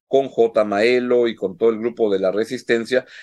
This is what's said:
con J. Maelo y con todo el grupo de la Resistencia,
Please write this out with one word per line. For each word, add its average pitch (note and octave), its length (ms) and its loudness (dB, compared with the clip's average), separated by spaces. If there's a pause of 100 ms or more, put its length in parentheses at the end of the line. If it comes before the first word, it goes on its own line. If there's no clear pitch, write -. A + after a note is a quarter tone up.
con C3+ 220 0
J. A2+ 340 2
Maelo A#2+ 640 2
y A2 80 -4
con F#2+ 220 -8
todo A2+ 140 2
el G#2+ 80 -6
grupo A2+ 300 -2
de G2 100 0
la F#2+ 120 0
Resistencia, A#2 720 -2 (180)